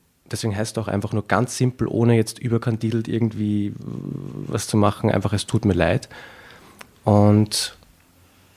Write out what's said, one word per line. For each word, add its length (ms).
Deswegen 260
heißt 220
er 60
auch 40
einfach 240
nur 160
ganz 300
simpel, 280
ohne 300
jetzt 220
überkandidelt 680
irgendwie 680
was 220
zu 100
machen, 320
einfach 240
„Es 120
tut 200
mir 80
leid“. 340
Und 720